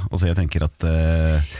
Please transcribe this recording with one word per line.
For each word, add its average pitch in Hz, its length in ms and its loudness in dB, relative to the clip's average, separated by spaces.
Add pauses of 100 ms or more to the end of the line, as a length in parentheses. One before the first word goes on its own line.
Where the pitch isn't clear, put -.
(120)
Altså, 87 160 0
jeg 85 80 2
tenker 82 280 0
at, - 200 -4
eh, 80 580 2 (180)